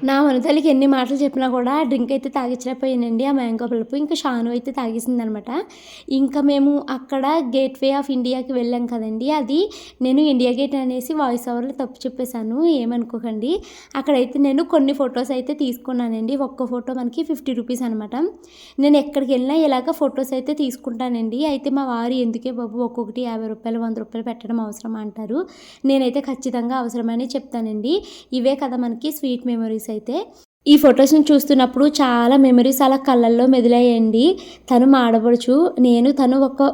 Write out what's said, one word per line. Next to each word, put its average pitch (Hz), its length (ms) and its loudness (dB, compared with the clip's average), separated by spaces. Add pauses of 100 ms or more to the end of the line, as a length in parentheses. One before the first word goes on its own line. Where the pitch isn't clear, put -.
నా 269 180 2
మనుతల్లికి 285 460 2
ఎన్ని 269 180 4
మాటలు 269 300 2
చెప్పినా 262 320 -2
కూడా 254 340 0
డ్రింక్ 247 300 -2
అయితే 269 160 -4
తాగించలేకపోయానండి, 254 960 -4
ఆ 277 80 0
మ్యాంగో 240 340 -2
పల్ప్. 226 280 -4
ఇంకా 294 200 -2
షాను 240 360 -4
అయితే 240 200 -6
తాగేసిందనమాట. 240 960 -6 (440)
ఇంకా 269 320 -2
మేము 285 500 2
అక్కడ 262 360 -6 (300)
గేట్‌వే 269 340 0 (100)
of 277 100 -4
ఇండియాకి 254 420 -4
వెళ్ళాం 240 340 -2
కదండి, 226 440 -6
అది 302 400 0 (320)
నేను 262 180 2
ఇండియా 254 320 2
గేట్ 277 220 -2
అనేసి 254 400 -4
వాయిస్ 247 360 -2
ఓవర్లో 240 220 -6
తప్పు 262 340 -10
చెప్పేశాను, 247 580 -4
ఏమనుకోకండి. 233 1000 -2 (340)
అక్కడైతే 269 420 0
నేను 277 260 2
కొన్ని 285 280 2
ఫొటోస్ 269 380 -4
అయితే 254 240 -4
తీసుకున్నానండి. 247 840 -4
ఒక్క 262 280 -6
ఫోటో 247 300 -8
మనకి 247 280 -6
ఫిఫ్టీ 302 300 -6
రూపీస్ 240 300 -6
అనమాట. 220 340 -6 (600)
నేను 294 180 6
ఎక్కడికి 277 360 0
వెళ్ళినా 262 220 0
ఇలాగ 285 360 2
ఫొటోస్ 269 420 -2
అయితే 262 200 -4
తీసుకుంటానండి. 247 920 -4
అయితే 285 260 -2
మా 269 140 0
వారు, 240 280 -2
"ఎందుకే 233 380 -2
బాబు 233 280 -8
ఒక్కొక్కటి 233 420 -6
యాభై 226 280 -6
రూపాయలు, 226 300 -6
వంద 226 180 -4
రూపాయలు 226 280 -10
పెట్టడం 226 360 -6
అవసరమా?" 220 400 -8
అంటారు. 220 460 -6 (380)
నేనైతే 269 360 2
ఖచ్చితంగా 247 560 -6
అవసరమని 233 500 -4
చెప్తానండి. 247 760 -4 (300)
ఇవే 254 220 0
కదా 269 220 -6
మనకి 240 360 -4
స్వీట్ 247 340 -4
మెమరీస్ 226 420 -4
అయితే. 240 380 -6 (400)
ఈ 294 100 10
ఫొటోస్ని 285 560 6
చూస్తున్నప్పుడు 269 540 4
చాలా 262 500 2
మెమరీస్ 262 460 6
అలా 269 140 4
కళ్ళల్లో 240 500 4
మెదిలాయండి. 240 920 4 (320)
తను 247 160 6
మా 269 120 8
ఆడపడుచు, 240 800 2
నేను 247 340 4
తను 269 280 2
ఒక 269 200 0 (140)